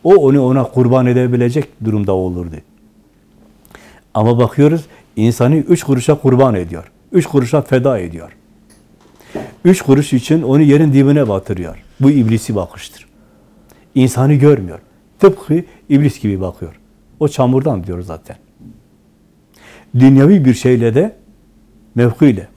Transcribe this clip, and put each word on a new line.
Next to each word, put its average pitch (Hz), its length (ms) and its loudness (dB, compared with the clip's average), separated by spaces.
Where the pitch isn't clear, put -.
O 190 120 4
onu 143 260 2
ona 127 220 0
kurban 123 420 0
edebilecek 120 800 -2
durumda 104 280 -2
olurdu. 90 420 -6
Ama 117 260 0
bakıyoruz, 147 460 0
insanı 117 400 0
üç 165 280 0
kuruşa 143 380 -2
kurban 127 340 2
ediyor. 87 360 -10
Üç 180 140 0
kuruşa 139 360 -2
feda 127 380 -2
ediyor. 85 320 -14
Üç 180 160 4
kuruş 139 320 0
için 160 280 -2
onu 135 200 2
yerin 147 320 4
dibine 139 340 2
batırıyor. 92 560 -8
Bu 139 120 4
iblisi 113 440 -2
bakıştır. - 520 -12
İnsanı 131 380 0
görmüyor. 123 460 0
Tıpkı 180 440 0
iblis 139 300 0
gibi 98 220 -4
bakıyor. 87 380 -12
O 151 80 -2
çamurdan 131 560 -2
diyor 90 180 -10
zaten. 82 360 -18
Dünyevi 139 460 4
bir 127 80 4
şeyle 117 420 0
de, 202 200 -2
mevkiyle, 117 600 0